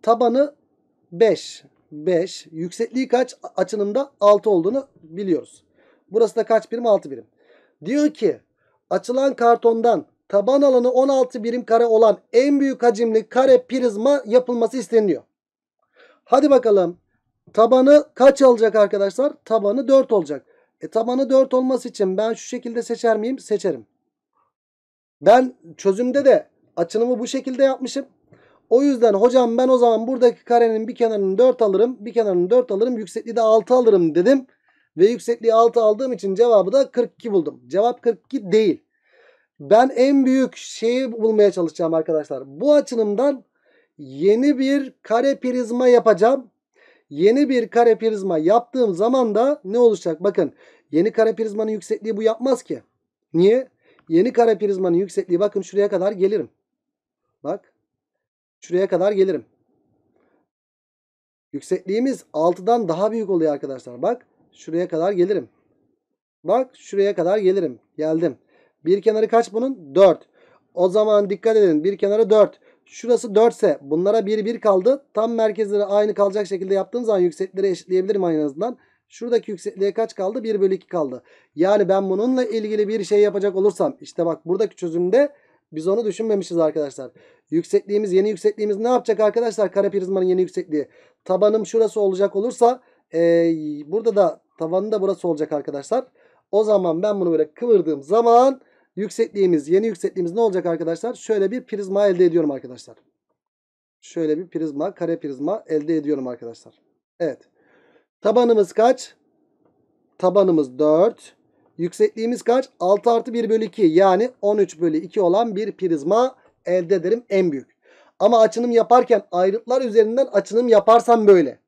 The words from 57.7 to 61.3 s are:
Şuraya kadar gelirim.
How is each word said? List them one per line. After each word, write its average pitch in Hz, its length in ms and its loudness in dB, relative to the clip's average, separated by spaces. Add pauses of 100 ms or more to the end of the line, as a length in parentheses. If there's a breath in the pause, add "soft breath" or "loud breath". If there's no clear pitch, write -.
Şuraya 180 280 -4
kadar 185 240 0
gelirim. 190 340 2 (2000)